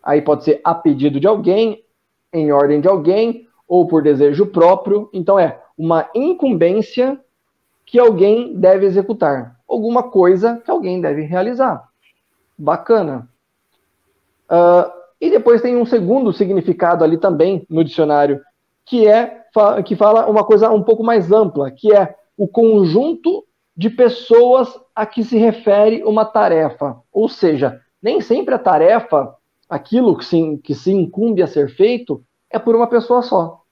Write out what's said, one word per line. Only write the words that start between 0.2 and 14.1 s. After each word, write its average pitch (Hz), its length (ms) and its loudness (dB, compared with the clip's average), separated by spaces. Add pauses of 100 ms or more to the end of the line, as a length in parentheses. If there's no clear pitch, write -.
pode 147 220 -2
ser 156 200 -6
a 170 100 -2
pedido 143 440 -2
de 151 80 -2
alguém, 208 580 -2 (480)
em 156 200 -2
ordem 143 280 2
de 165 80 0
alguém, 196 600 -2 (200)
ou 175 180 2
por 160 160 0
desejo 147 440 2
próprio. 196 640 0
Então 196 260 0
é 165 220 -2 (160)
uma 165 380 -2
incumbência 247 1040 -2 (640)
que - 140 0
alguém 220 580 2
deve 190 300 2
executar, 175 720 -2 (100)
alguma 240 360 -2
coisa 196 600 0
que - 60 -8
alguém 185 300 -4
deve 156 220 -4
realizar. 202 680 -4 (680)
Bacana. 156 720 -2 (1200)